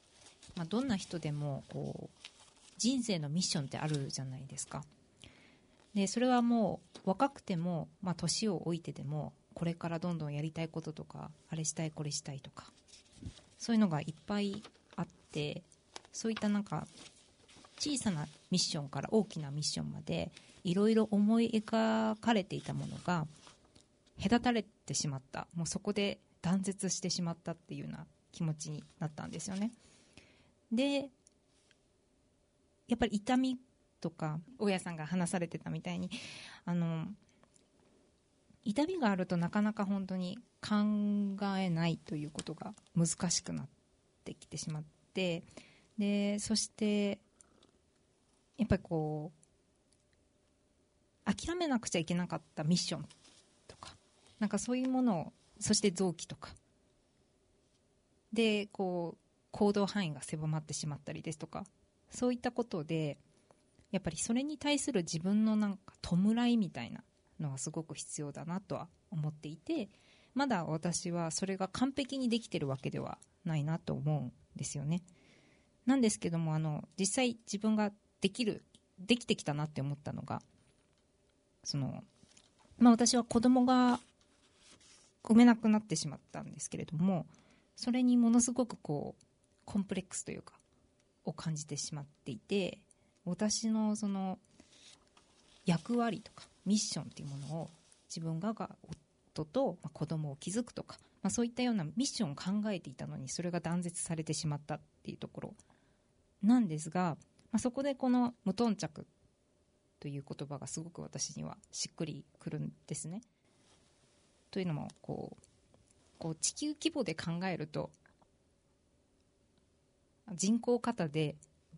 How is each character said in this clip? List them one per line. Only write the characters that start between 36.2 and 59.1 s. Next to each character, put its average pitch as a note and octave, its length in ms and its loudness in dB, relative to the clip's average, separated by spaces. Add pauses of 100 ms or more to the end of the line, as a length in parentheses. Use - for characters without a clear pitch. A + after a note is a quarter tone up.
あ F3 80 0
の、 E3 340 0 (1600)
痛 C4 200 2
み F#4 140 -2
が A#3 100 4
あ G3 60 4
る F3+ 100 0
と F3+ 120 0
な F3 120 2
か G#3 120 2
な G#3+ 100 2
か G#3 140 -2
本 G3 200 -2
当 F#3 120 -4
に F#3 200 -4 (240)
考 G#3 760 2 (200)
え F#3+ 120 2
な E3 180 2
い E3 100 2
と - 200 -8
い D3 80 -4
う D3+ 40 -8
こ - 120 -8
と D#3+ 120 -8
が F3+ 200 -10 (220)
難 E3+ 340 2
し - 120 2
く E2+ 120 -8
な - 100 -4
っ - 40 -10 (580)
て - 80 -10
き - 140 -20
て D#3 100 -12
し - 120 -6
ま D#3 120 -6
っ - 20 -10 (300)
て、 F3 300 0 (540)
で、 G3+ 420 2
そ G#3+ 160 0
し - 140 -2
て G#3 500 0 (1400)
や A3+ 60 2
っ - 20 -8
ぱ G3+ 80 6
り F#3 80 -2
こ D3+ 480 -4 (1900)
う、 G#3 80 2
諦 D#4+ 220 -4
め F4 120 0
な B3+ 120 2
く - 80 -6
ち - 80 -6
ゃ F3+ 40 4
い D#3+ 60 -2
け F3 80 -2
な F3 140 0
か E3+ 80 -6
っ - 60 -6 (140)
た D#3+ 100 -6
ミ F3 100 4
ッ E3+ 40 2
シ - 140 -2
ョ D3 60 -6
ン D3 80 -10 (600)
と - 100 -20
か、 - 180 -18 (420)
な G#3+ 100 0
ん - 20 0
か G3+ 100 0
そ A#3+ 140 -2
う B3+ 40 2
い B3+ 80 0
う C4 40 0
も B3+ 120 2
の G#3 200 4
を、 - 120 -8 (260)
そ G#3+ 140 2
し - 60 4
て G3+ 120 4
臓 F3 220 2
器 - 120 -8
と - 100 -12
か - 140 -14 (1800)
で、 G#3+ 340 4
こ F3+ 480 -2